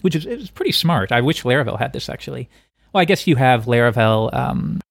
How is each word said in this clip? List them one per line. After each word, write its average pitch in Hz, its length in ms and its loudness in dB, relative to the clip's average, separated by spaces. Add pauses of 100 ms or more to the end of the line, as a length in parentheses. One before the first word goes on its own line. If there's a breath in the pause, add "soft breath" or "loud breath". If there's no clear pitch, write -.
which 185 120 2
is, 160 120 -4
it 240 120 -8
was 254 120 -14
pretty 370 240 -4
smart. 123 360 0
I 120 120 0
wish 131 220 -2
Laravel 123 360 -2
had 117 140 -4
this, 123 160 -10
actually. 127 400 -12 (420 soft breath)
Well, 190 100 2
I 175 40 2
guess 185 220 0
you 156 100 6
have 127 260 4
Laravel, 117 720 2
um, - 580 -4